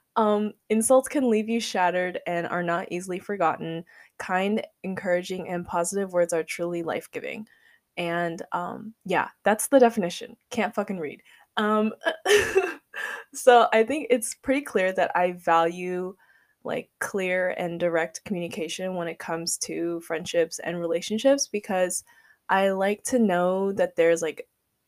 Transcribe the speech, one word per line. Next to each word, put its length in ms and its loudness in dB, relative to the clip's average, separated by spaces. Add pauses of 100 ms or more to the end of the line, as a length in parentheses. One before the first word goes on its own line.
(160)
Um, 360 2 (160)
insults 400 4
can 200 0
leave 200 2
you 120 0
shattered 640 0
and 200 -2
are 160 -2
not 280 -2
easily 280 -6
forgotten. 640 -4 (340)
Kind, 460 -2 (200)
encouraging, 640 -4
and 180 -6
positive 460 -4
words 200 2
are 120 -2
truly 380 -6
life-giving. 640 -8 (480)
And, 460 -4 (100)
um, 420 -8 (100)
yeah, 240 0 (140)
that's 260 2
the 120 8
definition. 560 2 (140)
Can't 240 -4
fucking 240 -4
read. 240 -8 (340)
Um, 360 2 (340)
<laughs> 1080 0
so 380 8
I 120 4
think 260 -2
it's 240 0
pretty 280 0
clear 300 0
that 240 0
I 160 2
value, 840 0 (460)
like, 280 -6 (100)
clear 580 -2
and 200 -4
direct 460 -2
communication 680 -6
when 140 -4
it 100 -10
comes 400 -6
to 420 -6
friendships 600 -2
and 200 -6
relationships 680 0
because 560 -2 (440)
I 220 4
like 340 0
to 140 0
know 540 2
that 240 0
there's, 260 4
like, 260 -8 (400)